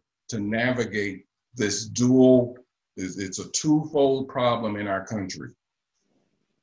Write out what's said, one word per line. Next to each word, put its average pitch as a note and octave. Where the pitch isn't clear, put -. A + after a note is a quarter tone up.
to A2+
navigate G#2
this G#2
dual, B2
it's, F#2
it's F#2+
a F2
twofold C#3+
problem A2+
in G2+
our F#2+
country. F#2+